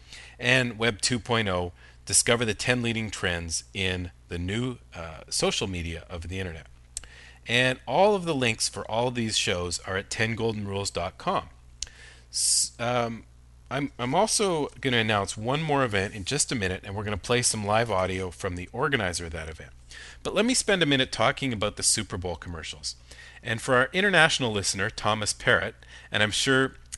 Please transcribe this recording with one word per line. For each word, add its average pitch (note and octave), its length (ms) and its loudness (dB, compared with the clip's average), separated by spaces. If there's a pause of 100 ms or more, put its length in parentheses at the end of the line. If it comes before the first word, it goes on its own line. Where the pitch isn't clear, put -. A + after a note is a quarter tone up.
(380)
and B2 400 2
Web A2 240 0
two B2 160 0
point A2+ 300 0
oh. F2+ 240 0 (340)
Discover A#2 400 4
the G#2+ 80 0
ten B2 300 0
leading A2+ 260 -2
trends E2+ 540 -2 (100)
in F#2 380 -2 (160)
the - 100 -6
new, A2+ 400 -4 (180)
uh, E2 340 -12
social - 360 0
media E2+ 420 -6
of E2+ 220 -10
the F#2 100 -6
internet. E2 280 -8 (800)
And B2+ 400 2
all F#3 260 6
of F#3 120 -2
the E3 100 0
links A#2+ 340 0
for - 220 -10
all A#2 160 0
of B2 80 -4
these A2 220 0
shows F2 500 -2
are F#2+ 100 -2
at G2+ 140 -6
ten A2+ 240 0
golden G#2+ 320 -4
rules G2 240 -4
dot F2 260 -6
com. - 320 -2 (800)
S-, - 480 0
um, A#2 460 -2 (480)
I'm, C#3 260 -4
I'm B2+ 160 -2
also F#3 540 2 (120)
gonna B2 180 2
announce A2 380 2
one B2+ 280 -2
more C#3+ 200 2
event G#2 300 0
in G2+ 100 -8
just C#3 280 -2
a D3 40 -2
minute, F#2+ 300 -2
and G2+ 100 -8
we're G#2+ 80 -6
gonna G#2 140 -4
play A#2+ 240 2
some G#2+ 240 0
live A2 240 2
audio F#2 400 0
from F2+ 260 -6
the F2 160 -8
organizer A2 540 -2
of D#2+ 60 -10
that D#2 180 -8
event. D2+ 220 -16 (500)
But - 140 -6
let G#3 100 4
me B3+ 80 2
spend G3 300 2
a - 20 4
minute C3+ 260 2
talking C3 400 2
about G#2 240 -2
the - 60 -10
Super A2 340 0
Bowl F2+ 200 -4
commercials. - 600 -10 (460)
And A2+ 180 -4
for - 140 0
our B2+ 180 6
international E3 600 6
listener, G2+ 400 0
Thomas G#2+ 420 0
Parrott, G#2+ 400 2 (380)
and G#2 100 2
I'm G#2+ 80 4
sure, C3 460 2 (220)